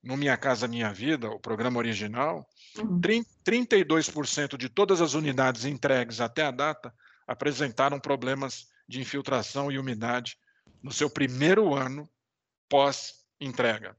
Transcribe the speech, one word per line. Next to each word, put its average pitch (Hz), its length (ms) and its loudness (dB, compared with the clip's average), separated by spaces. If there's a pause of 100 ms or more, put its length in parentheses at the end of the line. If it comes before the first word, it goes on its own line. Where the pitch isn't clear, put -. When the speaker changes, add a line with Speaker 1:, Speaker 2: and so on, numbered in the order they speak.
Speaker 1:
no - 140 -6
Minha 147 200 2
Casa 226 320 0
Minha 233 240 -2
Vida, 127 380 -4
o 107 100 -10
programa 117 380 -2
original, 117 680 -4 (300)
Speaker 2:
Uhum. 202 240 -2
Speaker 1:
trin-, 220 260 2 (160)
trinta 233 340 2
e 185 80 6
dois 156 240 2
por 147 180 -4
cento 139 320 -4
de 127 100 -4
todas 196 320 4
as 147 140 2
unidades 131 500 2
entregues 127 560 0
até 120 220 -2
a 147 80 2
data 139 420 -4 (340)
apresentaram 139 720 0
problemas 135 680 -4 (180)
de 123 140 -8
infiltração 139 720 -4
e 135 60 -4
umidade 120 600 -6 (440)
no 139 100 -12
seu 151 160 0
primeiro 143 680 4
ano 139 320 -4 (600)
pós-entrega. 127 1300 0